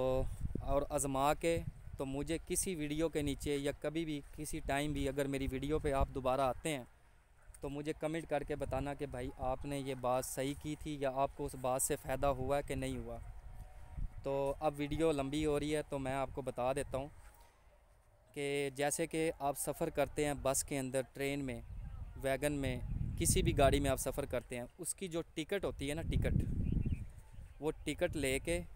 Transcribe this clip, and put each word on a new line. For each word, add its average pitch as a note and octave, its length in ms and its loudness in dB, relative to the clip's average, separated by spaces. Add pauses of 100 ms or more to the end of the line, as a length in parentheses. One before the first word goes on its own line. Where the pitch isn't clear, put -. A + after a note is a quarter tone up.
(640)
और C#3 280 2
आजमा C#3+ 440 4
के E3 200 2 (420)
तो C#3+ 80 -2
मुझे C#3+ 340 -2
किसी F3+ 340 0
वीडियो D3+ 340 0
के D3+ 140 0
नीचे C#3+ 340 0
या C#3+ 160 0 (100)
कभी D3+ 220 -2
भी D#3 140 -4 (180)
किसी D#3 260 -6
टाइम D3 320 0
भी C#3 120 0
अगर C3+ 200 2
मेरी C3+ 220 0
वीडियो C#3 300 0
पे D3+ 140 0
आप C3+ 180 4
दोबारा C3 360 2
आते B2+ 220 0
हैं, C3+ 180 -2 (760)
तो C#3+ 60 -2
मुझे D3 260 -4
कमेंट D#3 320 -2
करके D3 300 0
बताना C#3 380 -2
कि C#3 140 -4
भाई C3 220 -4 (140)
आपने C#3 360 0
ये C3+ 160 -4
बात B2+ 300 2
सही C#3 300 -2
की D3+ 200 -6
थी D3+ 240 -6
या C3+ 180 2
आपको C#3 280 2
उस - 100 -6
बात C3 260 2
से D3 160 2
फ़ायदा C3+ 320 0
हुआ C3 320 2
कि C#3 140 -2
नहीं C3 220 -2
हुआ। A#2 200 -8 (1040)
तो C#3 100 0 (180)
अब D3+ 220 0
वीडियो D3 380 4
लंबी C#3+ 320 0
हो D3 140 4
रही D3 120 0
है, D3+ 120 2
तो C#3+ 160 -4
मैं C3 160 0
आपको C3+ 280 -2
बता B2+ 300 0
देता C#3 260 -2
हूँ C#3 120 -4 (1300)
कि C#3+ 400 0
जैसे D3 300 2
कि D#3+ 220 2 (120)
आप C#3 180 0
सफ़र D#3 340 -2
करते D3 320 2
हैं C#3+ 180 0
बस C3+ 200 4
के - 140 -2
अंदर, C3 280 0
ट्रेन C#3 380 -2
में, A#2+ 200 -4 (560)
वैगन C3+ 360 2
में, C3 460 0 (180)
किसी F3 240 4
भी F3 100 4
गाड़ी C#3 280 8
में C#3+ 100 2
आप C3 80 4
सफ़र C#3 280 -2
करते B2 300 -2
हैं, A#2+ 100 -4 (140)
उसकी F#3 280 -6
जो D#3+ 140 -2 (140)
टिकट F3 280 -2
होती C#3 240 -2
है C#3+ 60 0
ना, E3 100 -2
टिकट, C3 300 2 (1300)
वो D3 100 -2 (100)
टिकट D#3+ 360 0
लेके C3+ 420 2 (180)